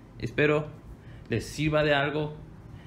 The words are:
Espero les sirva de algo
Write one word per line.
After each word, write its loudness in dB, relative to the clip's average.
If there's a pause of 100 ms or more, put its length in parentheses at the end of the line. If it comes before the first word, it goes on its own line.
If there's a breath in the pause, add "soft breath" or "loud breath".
(180)
Espero 2 (640 loud breath)
les 0
sirva 2
de 6
algo 2 (540 loud breath)